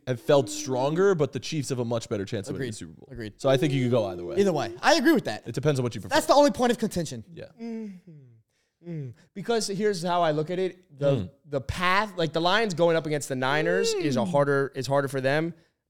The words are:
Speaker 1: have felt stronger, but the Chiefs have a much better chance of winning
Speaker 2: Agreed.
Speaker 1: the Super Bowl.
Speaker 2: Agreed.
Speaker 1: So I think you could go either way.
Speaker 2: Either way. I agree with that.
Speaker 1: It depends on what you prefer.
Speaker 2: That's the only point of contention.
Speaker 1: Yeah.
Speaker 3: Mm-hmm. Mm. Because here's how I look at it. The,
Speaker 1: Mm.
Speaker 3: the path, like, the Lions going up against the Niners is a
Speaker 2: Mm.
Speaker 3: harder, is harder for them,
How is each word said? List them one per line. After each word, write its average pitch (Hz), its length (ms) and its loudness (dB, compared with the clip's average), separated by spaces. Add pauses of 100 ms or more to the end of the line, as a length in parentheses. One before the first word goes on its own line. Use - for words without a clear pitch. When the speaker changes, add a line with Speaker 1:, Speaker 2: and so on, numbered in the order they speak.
Speaker 1:
have 127 140 -4
felt 143 280 4
stronger, 143 640 0
but 147 180 0
the 123 80 -6
Chiefs 147 300 -6
have 123 100 -4
a 120 40 0
much 117 240 -4
better 101 160 -2
chance 98 240 -6
of - 60 -6
winning 123 140 -6
Speaker 2:
Agreed. 110 40 -8
Speaker 1:
the 101 60 -12
Super 82 140 -16
Bowl. - 180 -20
Speaker 2:
Agreed. 117 280 -12
Speaker 1:
So 135 120 0
I 127 80 6
think 143 160 2
you 135 80 2
could 120 80 2
go 117 160 2
either 87 180 -8
way. 151 140 -6
Speaker 2:
Either 196 140 4
way. 131 280 -4
I 262 140 6
agree 320 180 4
with 233 120 2
that. 110 220 -6
Speaker 1:
It 127 80 -8
depends 139 260 0
on 123 40 0
what 117 120 -2
you 104 40 -10
prefer. - 140 -6
Speaker 2:
That's 302 120 2
the 311 80 6
only 285 180 6
point 240 200 0
of - 60 -2
contention. 160 460 -4 (100)
Speaker 1:
Yeah. - 120 -14 (140)
Speaker 3:
Mm-hmm. 175 1300 -16
Mm. 143 260 -10 (200)
Because 220 320 -2
here's 202 360 -2
how 175 200 2
I 165 80 2
look 156 200 -2
at 180 80 -4
it. 180 400 -6
The, 139 180 2
Speaker 1:
Mm. 92 140 -4 (200)
Speaker 3:
the 143 100 -2
path, 185 560 0
like, 165 160 -2
the 165 80 0
Lions 190 340 2
going 170 220 4
up 156 100 -2
against 147 220 -4
the 135 80 -4
Niners 160 580 2
is 330 220 0
a 120 40 2
Speaker 2:
Mm. 180 100 0
Speaker 3:
harder, 139 440 2
is 127 120 -6
harder 139 220 0
for 135 120 -4
them, 156 340 0 (360)